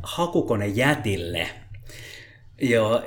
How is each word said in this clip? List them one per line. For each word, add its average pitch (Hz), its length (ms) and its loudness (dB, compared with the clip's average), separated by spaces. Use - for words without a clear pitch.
hakukonejätille, 104 1500 0
jo-, 117 460 4